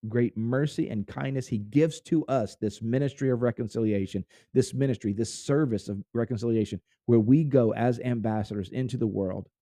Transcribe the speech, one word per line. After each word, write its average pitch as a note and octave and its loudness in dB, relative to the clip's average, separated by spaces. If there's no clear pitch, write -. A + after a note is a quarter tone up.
great A#2+ 0
mercy C3 -2
and G2+ -4
kindness, C3+ -6
he A2+ -4
gives C#3+ 2
to D#3 0
us B2+ 0
this - -4
ministry C3 0
of A#2+ 2
reconciliation, G#2+ 0
this - 4
ministry, B2+ 0
this G#2+ -4
service C#3 -2
of G2+ -6
reconciliation, A2+ -2
where A#2 6
we C3 6
go C3 4
as A#2+ 0
ambassadors G#2+ -2
into B2+ -4
the A#2 0
world G2 -4